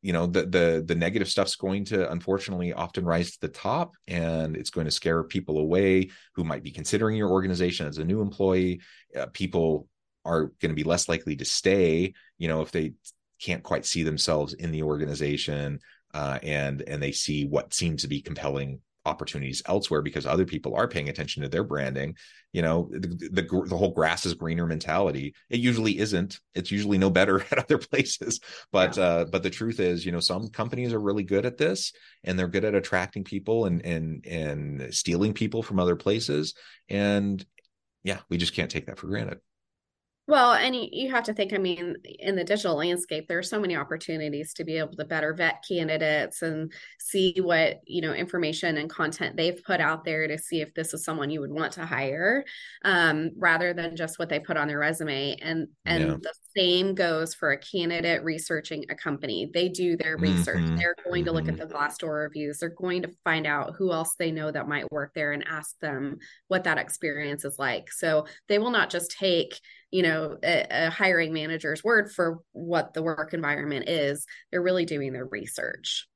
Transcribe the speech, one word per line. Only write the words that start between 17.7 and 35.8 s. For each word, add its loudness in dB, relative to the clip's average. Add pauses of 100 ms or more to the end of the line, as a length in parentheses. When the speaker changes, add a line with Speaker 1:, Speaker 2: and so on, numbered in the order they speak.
Speaker 1:
seems 0
to -4
be -4
compelling -4 (260)
opportunities -4
elsewhere 2
because -4
other 4
people -4
are 2
paying -4
attention -6
to -4
their 0
branding. -4 (360)
You 0
know, 2
the, -6
the, -2
the, 0
the -2
whole 4
grass 4
is 0
greener -2
mentality. 0 (160)
It 0
usually 2
isn't. 0 (140)
It's -4
usually 2
no 6
better 6
<laughs> -2
at 4
other 4
places. -2 (300)
But, 4
Speaker 2:
Yeah. 4
Speaker 1:
uh, 4
but 0
the 0
truth -4
is, 2
you -2
know, 0
some -2
companies -2
are 0
really 0
good 2
at -2
this, 0 (300)
and 0
they're 2
good 2
at 2
attracting 0
people 0
and, 2
and, -4
and -6
stealing 2
people -2
from 0
other 4